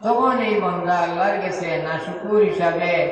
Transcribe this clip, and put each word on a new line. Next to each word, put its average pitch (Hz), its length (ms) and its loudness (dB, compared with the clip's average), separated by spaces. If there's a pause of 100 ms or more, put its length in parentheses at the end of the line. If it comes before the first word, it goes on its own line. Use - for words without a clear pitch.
তখন 247 300 2 (140)
এই 208 60 0 (100)
বান্দা 175 320 0 (100)
আল্লাহর 190 380 0
কাছে 175 240 -4 (180)
না 160 80 -4 (100)
শুকুর 208 360 0 (100)
হিসাবে 170 420 0 (200)